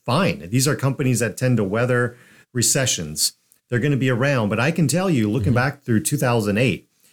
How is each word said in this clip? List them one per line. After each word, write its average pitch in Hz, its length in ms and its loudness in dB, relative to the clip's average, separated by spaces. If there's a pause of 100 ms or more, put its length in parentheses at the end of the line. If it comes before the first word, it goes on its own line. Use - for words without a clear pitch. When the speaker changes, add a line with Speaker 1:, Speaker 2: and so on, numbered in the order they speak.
Speaker 1:
fine. 120 460 0
These 131 180 0
are 139 80 0
companies 123 440 -2
that 113 180 -2
tend 127 200 2
to 107 60 0
weather 120 540 0 (360)
recessions. 110 800 -2 (360)
They're 120 100 0
gonna 139 180 0
be 127 120 0
around. 127 380 0
But 107 140 0
I 151 100 2
can 165 160 2
tell 185 220 0
you, 113 200 2
looking 107 180 0
Speaker 2:
Mm-hmm. 117 80 2
Speaker 1:
back 131 280 -2
through 110 200 0
two - 120 -2
thousand 117 420 0
eight, 117 300 0 (260)